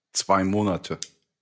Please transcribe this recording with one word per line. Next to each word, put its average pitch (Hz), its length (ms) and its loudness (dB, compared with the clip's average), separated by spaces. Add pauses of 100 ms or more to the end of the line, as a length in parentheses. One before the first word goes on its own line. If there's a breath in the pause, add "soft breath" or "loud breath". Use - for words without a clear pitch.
(120)
zwei 95 320 2
Monate. 95 540 0 (440)